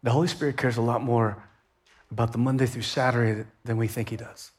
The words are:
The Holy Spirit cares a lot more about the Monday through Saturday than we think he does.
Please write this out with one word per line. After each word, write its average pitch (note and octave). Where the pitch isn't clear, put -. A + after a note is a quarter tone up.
The A#2+
Holy D#3
Spirit D3
cares B2
a A2+
lot A#2
more A#2
about A#2
the A#2
Monday C3
through A#2
Saturday A#2
than A#2
we A2+
think A2
he A2+
does. -